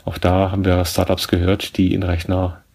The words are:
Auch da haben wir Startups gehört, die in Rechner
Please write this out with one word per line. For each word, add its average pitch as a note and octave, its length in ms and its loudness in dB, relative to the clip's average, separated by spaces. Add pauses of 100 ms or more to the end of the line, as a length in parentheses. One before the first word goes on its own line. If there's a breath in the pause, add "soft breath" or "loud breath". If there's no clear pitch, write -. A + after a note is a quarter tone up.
Auch - 140 -6
da F#2 320 2
haben F#2+ 140 0
wir F2+ 200 2
Startups F2+ 420 -2
gehört, F2+ 500 0
die F#2 160 2
in F#2+ 100 -2
Rechner F2+ 600 -2 (120)